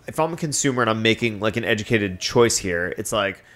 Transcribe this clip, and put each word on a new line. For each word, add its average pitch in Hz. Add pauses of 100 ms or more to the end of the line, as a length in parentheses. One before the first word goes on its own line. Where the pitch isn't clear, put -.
if 120
I'm 160
a 165
consumer 135
and 113
I'm 110
making, 113
like, 107
an 117
educated 104
choice 117
here, 90
it's 110
like, 98 (120)